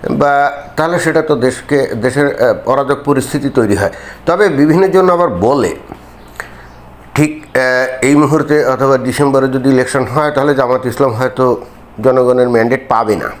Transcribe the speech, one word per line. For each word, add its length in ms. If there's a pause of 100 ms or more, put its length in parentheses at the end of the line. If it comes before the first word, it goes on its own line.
(120)
বা, 400 (240)
তাহলে 240
সেটা 220
তো 140
দেশকে, 520 (140)
দেশের, 420
আহ, 260
অরাজক 260 (100)
পরিস্থিতি 440
তৈরি 260
হয়। 140 (360)
তবে 240
বিভিন্ন 380
জন 220
আবার 200
বলে, 460 (1400)
ঠিক, 380
আহ, 60 (420)
এই 140
মুহূর্তে 500
অথবা 320
ডিসেম্বরে 500
যদি 220
ইলেকশন 340
হয়, 280
তাহলে 240
জামাত 300
ইসলাম 260
হয়তো 500 (420)
জনগণের 460
ম্যান্ডেট 400
পাবে 260
না 140 (100)